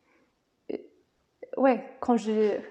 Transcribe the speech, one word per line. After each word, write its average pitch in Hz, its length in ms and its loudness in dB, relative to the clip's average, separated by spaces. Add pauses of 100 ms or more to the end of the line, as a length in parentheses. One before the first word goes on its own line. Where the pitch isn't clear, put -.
(720)
euh, - 40 -6 (800)
ouais, 254 260 2 (180)
quand 240 160 2
je, 214 420 2 (120)